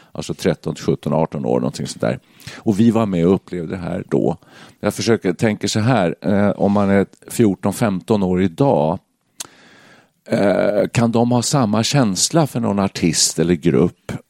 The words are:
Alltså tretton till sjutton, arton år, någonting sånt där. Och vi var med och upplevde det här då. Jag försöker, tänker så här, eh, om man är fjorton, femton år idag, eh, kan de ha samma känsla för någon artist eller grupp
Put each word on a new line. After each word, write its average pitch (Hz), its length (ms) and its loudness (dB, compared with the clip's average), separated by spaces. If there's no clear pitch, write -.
Alltså 80 220 -10
tretton 80 400 -4
till - 100 -14
sjutton, 76 280 -2
arton 76 340 -2
år, 62 140 0
någonting 62 260 -6
sånt - 140 -12
där. 60 180 -2
Och 104 240 -2
vi 117 100 6
var 110 160 2
med 87 200 0
och 95 80 6
upplevde 90 400 -6
det 90 80 -8
här 87 280 -6
då. 58 260 0
Jag 104 140 -2
försöker, 107 380 0
tänker 104 360 -2
så 110 120 -2
här, 107 400 2
eh, 101 300 2
om 92 220 0
man 101 180 2
är 98 160 4
fjorton, 101 420 0
femton 101 500 0
år 90 200 0
idag, 87 560 0
eh, 98 640 0
kan 117 200 0
de 120 200 2
ha 120 100 2
samma 113 400 0
känsla 135 640 0
för 123 140 -6
någon 104 180 -2
artist - 600 0
eller 82 160 2
grupp 78 580 0